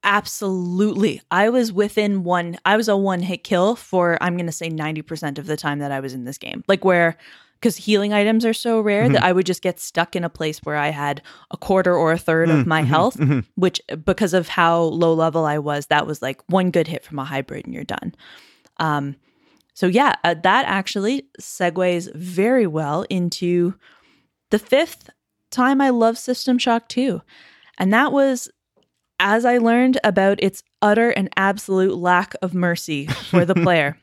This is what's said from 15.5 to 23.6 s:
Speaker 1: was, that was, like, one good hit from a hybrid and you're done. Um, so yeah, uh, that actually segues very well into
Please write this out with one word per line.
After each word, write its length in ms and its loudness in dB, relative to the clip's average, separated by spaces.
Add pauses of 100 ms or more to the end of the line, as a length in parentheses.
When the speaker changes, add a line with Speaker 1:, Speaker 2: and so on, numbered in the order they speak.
Speaker 1:
was, 280 -4
that 200 2
was, 160 -8
like, 260 -8
one 220 2
good 180 2
hit 160 -8
from 140 -12
a 60 -6
hybrid 400 -8
and 100 -12
you're 100 -12
done. 300 -10 (640)
Um, 380 -2 (580)
so 120 -2
yeah, 360 2
uh, 200 2
that 240 4
actually 640 -4 (120)
segues 720 -2
very 520 0
well 440 -4
into 640 0 (760)